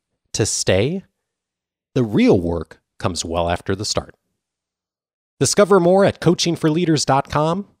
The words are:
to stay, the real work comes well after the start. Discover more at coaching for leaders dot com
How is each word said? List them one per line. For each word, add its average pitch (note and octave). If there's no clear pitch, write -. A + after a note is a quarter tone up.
to A2+
stay, A#2+
the C3
real A#2+
work E2+
comes F2+
well E2+
after F2+
the G#2
start. -
Discover F#3+
more F#3
at -
coaching E3+
for D#3+
leaders D#3+
dot C3+
com E3